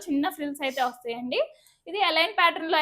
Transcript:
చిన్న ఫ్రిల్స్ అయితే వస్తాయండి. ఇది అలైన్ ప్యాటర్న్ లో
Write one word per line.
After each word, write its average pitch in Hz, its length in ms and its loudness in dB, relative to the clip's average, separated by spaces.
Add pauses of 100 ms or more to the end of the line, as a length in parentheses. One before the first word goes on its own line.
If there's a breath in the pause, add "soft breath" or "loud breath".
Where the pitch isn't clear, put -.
చిన్న 285 180 2 (100)
ఫ్రిల్స్ 294 300 -6
అయితే 262 240 -2
వస్తాయండి. 247 500 -4 (500 soft breath)
ఇది 392 200 -2
అలైన్ 330 320 2
ప్యాటర్న్ 339 320 2
లో 320 80 4